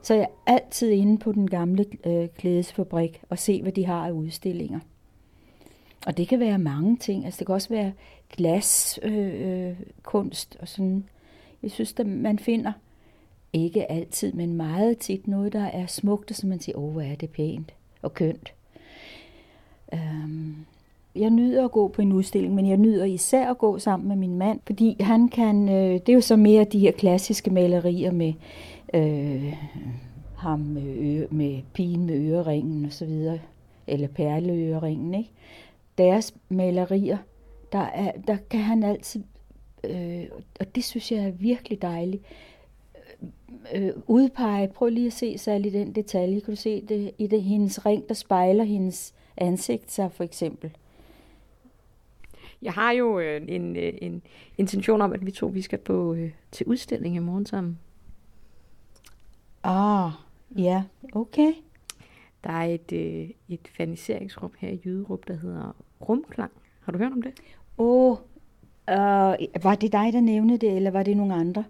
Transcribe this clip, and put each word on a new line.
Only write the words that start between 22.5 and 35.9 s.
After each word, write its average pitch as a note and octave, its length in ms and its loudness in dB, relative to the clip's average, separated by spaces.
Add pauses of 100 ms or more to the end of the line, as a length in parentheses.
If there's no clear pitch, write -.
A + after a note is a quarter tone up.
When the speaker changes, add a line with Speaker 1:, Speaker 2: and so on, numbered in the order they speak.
Speaker 1:
men G3 120 2
jeg G3 100 4
nyder G#3 280 6
især B3 460 2
at B3 60 -2
gå G#3 220 2
sammen F#3+ 280 0
med G3+ 80 0
min F3+ 220 -2
mand, G3 280 0
fordi A3 360 2
han A3+ 280 6
kan, G#3 400 4
øh, F#3+ 240 4
det F3+ 160 0
er B3 40 8
jo B3 80 10
så A3+ 140 4
mere G#3+ 280 10
de G#3 160 2
her G3 120 8
klassiske F#3+ 580 2
malerier F3+ 640 4
med, E3 220 2 (600)
øh, D3 600 0 (840)
ham D#3 220 -4
med C#3+ 380 -4
øre-, D3 340 -2
med C#3+ 300 -2 (120)
pigen F3 320 0
med D#3+ 100 0
øreringen D#3 680 0
og C#3+ 80 -8
så E3+ 120 -10
videre, D#3 340 -4 (480)
eller C#3+ 200 -2
perleøreringen, D#3+ 1080 -2
ikke? G#3+ 180 -6 (640)